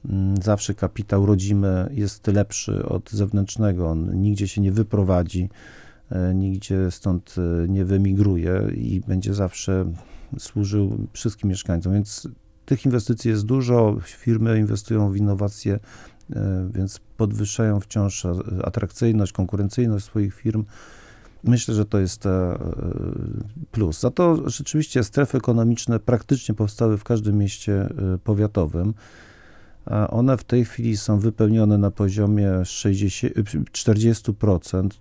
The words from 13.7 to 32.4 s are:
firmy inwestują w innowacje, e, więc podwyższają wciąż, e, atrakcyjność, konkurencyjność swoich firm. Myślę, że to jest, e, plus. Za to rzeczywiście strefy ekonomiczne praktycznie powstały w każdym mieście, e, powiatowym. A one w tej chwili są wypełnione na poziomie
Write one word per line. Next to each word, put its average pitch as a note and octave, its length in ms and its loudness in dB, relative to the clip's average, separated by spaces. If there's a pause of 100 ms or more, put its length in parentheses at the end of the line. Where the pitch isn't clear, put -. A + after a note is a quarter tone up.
firmy A2+ 580 0
inwestują G#2+ 520 0
w G2 60 -2
innowacje, G2+ 640 0 (560)
e, F#2+ 380 -2
więc F#2+ 260 -4 (180)
podwyższają G#2+ 640 0
wciąż, G2 460 -2
e, F2 80 -2 (300)
atrakcyjność, G2+ 680 0
konkurencyjność G2+ 720 -2
swoich G2+ 300 -2
firm. G#2+ 300 -2 (800)
Myślę, A#2 300 2
że G#2+ 120 2
to G2+ 140 0
jest, F#2 260 -2
e, F#2 320 0 (1120)
plus. F#2 280 0
Za B2 120 0
to E3+ 380 2
rzeczywiście C#3+ 540 -2
strefy C#3 340 0
ekonomiczne A#2 640 2
praktycznie A#2+ 560 0
powstały G#2+ 420 0
w G2+ 60 -8
każdym G#2+ 340 0
mieście, G2+ 360 -2
e, G2 500 -2
powiatowym. G2+ 720 0 (920)
A G#2+ 220 0
one B2+ 300 2
w - 60 -8
tej A#2+ 220 2
chwili A#2 320 -4
są G#2 220 0
wypełnione G#2+ 580 4
na G2+ 140 4
poziomie G2+ 720 2